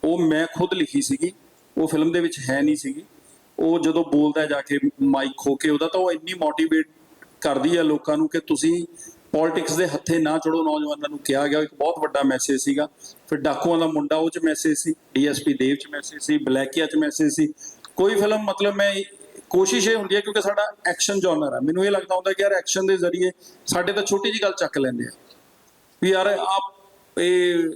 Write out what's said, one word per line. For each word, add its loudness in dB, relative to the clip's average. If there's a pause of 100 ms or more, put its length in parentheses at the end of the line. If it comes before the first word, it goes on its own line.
ਉਹ 0
ਮੈਂ 2
ਖੁਦ -2
ਲਿਖੀ 0
ਸੀਗੀ, -2 (460)
ਉਹ 0
ਫਿਲਮ 0
ਦੇ 0
ਵਿੱਚ -4 (100)
ਹੈ 0
ਨਹੀਂ 2
ਸੀਗੀ। -8 (540)
ਉਹ 2
ਜਦੋਂ 2
ਬੋਲਦਾ 2
ਜਾ -2
ਕੇ -2 (240)
ਮਾਈਕ 2
ਖੋ 0
ਕੇ 0
ਉਹਦਾ, 0
ਤਾਂ 0
ਉਹ 2
ਇੰਨੀ -6
ਮੋਟੀਵੇਟ 0 (540)
ਕਰਦੀ 0
ਹੈ 2
ਲੋਕਾਂ 0
ਨੂੰ 2
ਕਿ -2
ਤੁਸੀਂ -2 (460)
ਪੋਲਿਟਿਕਸ 0
ਦੇ 2
ਹੱਥੇ 0
ਨਾ 2
ਚੜੋ। 0
ਨੌਜਵਾਨਾਂ -2
ਨੂੰ -8
ਕਿਹਾ 0
ਗਿਆ, 2
ਇੱਕ -6
ਬਹੁਤ 0
ਵੱਡਾ -2
ਮੈਸੇਜ 0
ਸੀਗਾ। 0 (400)
ਫਿਰ -2
ਡਾਕੂਆਂ 0
ਦਾ 2
ਮੁੰਡਾ, 0
ਉਹ 0
'ਚ -10
ਮੈਸੇਜ 0
ਸੀ, -4 (200)
ਡੀ 2
ਐਸ -2
ਪੀ 2
ਦੇਵ 0
'ਚ -12
ਮੈਸੇਜ -14
ਸੀ, 0
ਬਲੈਕੀਆ 0
'ਚ -4
ਮੈਸੇਜ 0
ਸੀ। 0 (440)
ਕੋਈ 2
ਫਿਲਮ, 0
ਮਤਲਬ, -2
ਮੈਂ, 0 (480)
ਕੋਸ਼ਿਸ਼ 2
ਇਹ 2
ਹੁੰਦੀ -2
ਹੈ 4
ਕਿਉਂਕਿ -2
ਸਾਡਾ 0 (140)
ਐਕਸ਼ਨ 0
ਜਨਰ 0
ਹੈ, -4
ਮੈਨੂੰ 0
ਇਹ 2
ਲੱਗਦਾ 0
ਹੁੰਦਾ 0
ਕਿ -2
ਯਾਰ 4
ਐਕਸ਼ਨ 0
ਦੇ 4
ਜ਼ਰੀਏ 0 (360)
ਸਾਡੇ 0
ਤਾਂ 0
ਛੋਟੀ 0
ਜਿਹੀ -4
ਗੱਲ 0
ਚੱਕ -4
ਲੈਂਦੇ -2
ਆ -12 (920)
ਵੀ 2
ਯਾਰ 4
ਆਹ -2 (460)
ਇਹ 2 (180)